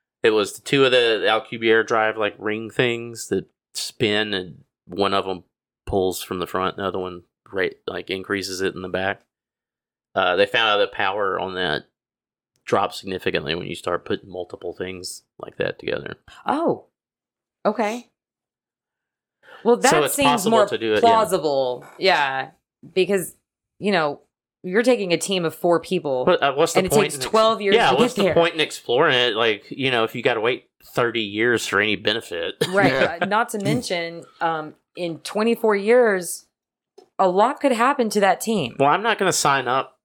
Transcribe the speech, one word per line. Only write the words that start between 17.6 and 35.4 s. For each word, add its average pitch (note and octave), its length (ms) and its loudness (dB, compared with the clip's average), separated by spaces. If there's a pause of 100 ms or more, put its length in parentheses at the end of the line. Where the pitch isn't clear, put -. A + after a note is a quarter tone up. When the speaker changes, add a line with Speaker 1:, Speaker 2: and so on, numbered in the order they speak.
Speaker 2:
Okay. G#3+ 440 -4 (1500)
Well, A#3 120 4
that G3 140 4
Speaker 1:
So D3+ 140 4
it's C3 100 -2
Speaker 2:
seems - 140 2
Speaker 1:
possible D3 300 2
Speaker 2:
more G3+ 80 4
Speaker 1:
to A2+ 120 -4
do A2 140 0
it, G#2+ 40 4
yeah. G#2 40 2
Speaker 2:
plausible. D#3 880 2 (120)
Yeah. C#3+ 520 0 (440)
Because, F#3 420 0 (420)
you G3+ 140 -2
know, D#3 280 0 (440)
you're F#3 180 0
taking G#3 300 2
a E3 60 0
team F#3 260 -4
of D#3 100 -4
four E3+ 260 2
people, D3 440 -4
Speaker 1:
But, F3 180 2
uh, C#3 120 2
what's D#3+ 200 0
the F#3 60 2
Speaker 2:
and F#3+ 60 2
it F3+ 60 -4
Speaker 1:
point G#3 140 4
Speaker 2:
takes - 100 -6
Speaker 1:
in C3+ 60 -8
ex-, - 80 -6
Speaker 2:
twelve A3 300 2
years G3+ 140 0
Speaker 1:
yeah, G#3+ 160 4
Speaker 2:
to - 60 2
Speaker 1:
what's B3 180 2
Speaker 2:
get G3+ 80 -2
Speaker 1:
the G3 40 2
Speaker 2:
there. D#3+ 80 2
Speaker 1:
point E3 200 2
in D#3+ 60 -2
exploring C#3 540 0
it? B2 200 2
Like, A2 360 0
you C3+ 200 -4
know, A#2 140 2
if - 100 -4
you B2 80 -8
gotta A#2+ 180 0
wait A#2+ 280 -2 (160)
thirty A#2 380 -2
years G#2+ 440 0
for G2 140 2
any G#2 160 0
benefit. G2 640 -4
<laughs> - 80 -2
Speaker 2:
Right. F#3+ 240 2
Speaker 3:
Yeah. E3 300 0
Speaker 2:
Uh, G3+ 40 -2
not A3 240 0
to A3+ 80 -6
mention, F3+ 680 -4 (160)
um, D#3+ 340 -2 (200)
in E3+ 260 -6
twenty-four A3+ 540 0